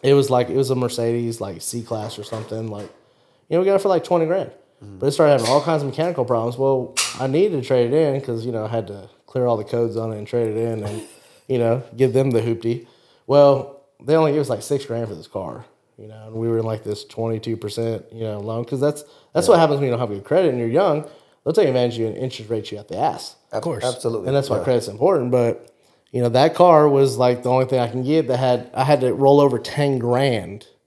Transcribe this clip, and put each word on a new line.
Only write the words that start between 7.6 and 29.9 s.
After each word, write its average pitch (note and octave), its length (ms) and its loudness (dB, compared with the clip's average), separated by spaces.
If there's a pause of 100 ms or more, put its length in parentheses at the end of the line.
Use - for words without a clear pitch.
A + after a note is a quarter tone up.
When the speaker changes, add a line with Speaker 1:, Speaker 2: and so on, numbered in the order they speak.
Speaker 1:
to - 40 -10
trade B2 260 2
it D3 40 2
in C#3+ 240 2
'cause, A#2 240 -6
you B2 80 -6
know, A2 120 -4
I G#2+ 40 -6
had A2+ 200 -4
to G2 200 -14 (180)
clear B2 200 -2
all A#2 100 2
the G#2+ 80 -6
codes A#2 320 -2
on A2+ 160 -4
it G#2+ 60 -8
and G#2 80 -10
trade A#2 220 -2
it G#2+ 80 -4
in A2+ 280 -4
and, G2+ 180 -6 (240)
<laughs> - 220 -20
you C3 100 0
know, A#2 240 0 (140)
give B2 160 2
them C3+ 200 2
the A#2 80 2
hoopty. A#2 460 -2 (400)
Well, C#3 540 4 (240)
they D3+ 120 2
only D#3 160 2
gave D3+ 80 0
us, C3 100 -2
like, G#2+ 120 -4
six C#3 220 -4
grand A#2 240 -6
for G2+ 60 -10
this D#2 140 -16
car, F#2 360 -10 (320)
you G#2 120 -20
know, A2 180 -20
and A2 80 -18
we A2+ 140 -4
were A#2 100 0
in, A2+ 60 0
like, A2 200 -4
this G#2 200 -6
twenty-two A2+ 520 -6
percent, A2+ 560 -6
you A2+ 120 -10
know, G#2 160 -8
loan. A2+ 240 -6
'Cause C3 160 -6
that's, D3 240 -2 (280)
that's D#3+ 140 0
Speaker 2:
Yeah. A#3+ 60 6
Speaker 1:
what E3+ 80 6
happens D3 180 4
when C#3+ 80 -2
you B2+ 60 0
don't A#2 80 -2
have A#2+ 80 -4
good G2+ 160 -8
credit F3 260 2
and B2 80 -2
you're A#2 100 -2
young. D3+ 360 0 (400)
They'll D3+ 100 -2
take G3 140 4
advantage B2 260 0
of A2+ 60 -6
you A2+ 80 -2
and G#2 80 -6
interest B2 340 -8
rate A2 220 -6
you G#2 60 -12
out G#2 100 -18
the F2 100 -10
ass. - 380 -6 (160)
Speaker 2:
Of A2 100 -4
Speaker 3:
course. A#2+ 220 -6
Speaker 2:
Absolutely. A#2 440 -4
Speaker 1:
And C#3 80 0
that's C#3 140 -2
why A2+ 80 0
Speaker 2:
Yeah. - 60 -4
Speaker 1:
credit's B2 240 0
important. B2 420 0
But, A#2+ 360 0 (460)
you B2 100 -2
know, A#2+ 80 2
that C#3+ 240 4
car D#3 340 8
was, C#3 300 4
like, B2 240 2
the B2 80 -2
only C3 160 2
thing B2+ 140 0
I A#2+ 80 0
can B2 140 -4
get C#3+ 260 0
that B2+ 100 0
had, B2 360 0
I B2+ 100 0
had C3 160 4
to B2+ 140 2
roll C#3 260 6
over C#3 180 4
ten C#3 400 -2